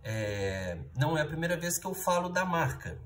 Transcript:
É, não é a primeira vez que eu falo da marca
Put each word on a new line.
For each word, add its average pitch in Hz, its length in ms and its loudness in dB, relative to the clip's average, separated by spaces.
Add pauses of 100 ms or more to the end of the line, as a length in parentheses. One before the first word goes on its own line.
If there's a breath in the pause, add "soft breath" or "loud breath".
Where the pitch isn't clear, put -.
É, 98 760 -2 (160)
não 156 220 4
é 151 40 6
a 151 40 2
primeira 160 320 0
vez 170 200 -2
que - 80 -10
eu 190 80 -4
falo 180 360 2
da 185 160 2
marca 151 600 0